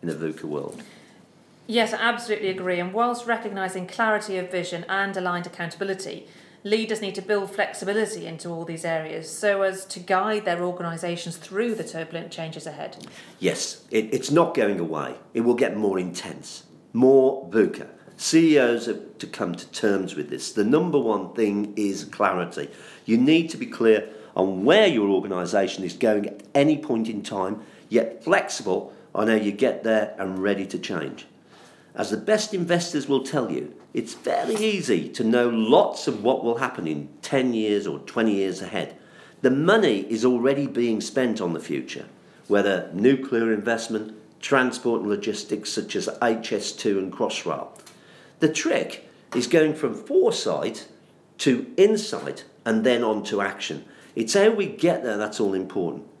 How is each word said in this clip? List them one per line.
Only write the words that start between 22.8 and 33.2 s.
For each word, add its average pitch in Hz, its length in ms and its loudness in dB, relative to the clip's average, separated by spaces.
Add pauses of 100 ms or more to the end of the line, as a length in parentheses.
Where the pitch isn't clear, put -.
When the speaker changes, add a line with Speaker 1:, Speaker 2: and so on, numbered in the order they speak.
Speaker 1:
You 113 120 4
need 160 340 4
to - 60 -10
be 123 100 -6
clear 110 420 4 (260)
on 95 300 0
where 202 220 6
your 110 220 2
organisation 95 720 0
is 85 100 -6
going 107 340 2
at - 140 -12 (140)
any 143 220 4
point 113 300 -2
in 107 140 -6
time, 101 400 -4 (280)
yet - 340 0
flexible 104 680 0 (220)
on 107 140 0
how 113 80 4
you 104 160 2
get 113 320 0
there 110 340 0
and 95 220 -6
ready 98 260 0
to 92 140 -8
change. 82 480 -8 (680)
As - 160 -4
the 214 60 -2
best 214 360 0
investors 170 540 0
will 135 160 2